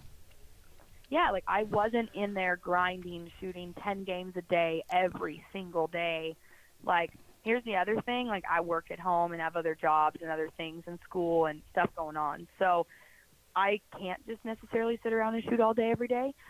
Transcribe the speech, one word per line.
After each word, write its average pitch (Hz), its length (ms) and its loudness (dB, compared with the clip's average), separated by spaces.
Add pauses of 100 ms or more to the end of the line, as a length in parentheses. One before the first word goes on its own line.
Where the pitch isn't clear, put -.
(1080)
Yeah, 311 220 4
like, 190 160 -2
I 196 160 4
wasn't 220 500 2
in 202 200 -2
there 185 240 0
grinding, 180 840 -2
shooting 180 420 -8
ten 196 220 -4
games 185 320 -6
a 180 80 -6
day 165 480 2
every 180 520 0 (100)
single 175 340 -2
day. 165 480 -4 (480)
Like, 170 280 2 (320)
here's 233 200 0
the 214 140 -2
other 208 240 2
thing. 247 260 -2
Like, 196 220 -2
I 170 100 2
work 170 320 -2
at - 80 -10
home 175 320 2
and 170 100 -6
have 160 140 -2
other 165 180 0
jobs 156 480 2
and 165 80 -6
other 156 280 -2
things 165 280 -8
and 170 180 -10
school 165 420 2
and 151 160 -4 (100)
stuff 175 240 2
going 156 220 -6
on. 151 280 -4 (140)
So 175 260 4 (680)
I 202 240 2 (180)
can't 180 300 -8
just 220 160 -10
necessarily 226 580 -2
sit 226 120 -2
around 226 220 2
and 226 100 -2
shoot 233 160 4
all 220 120 6
day 226 180 2
every 233 180 0
day. 254 240 0 (160)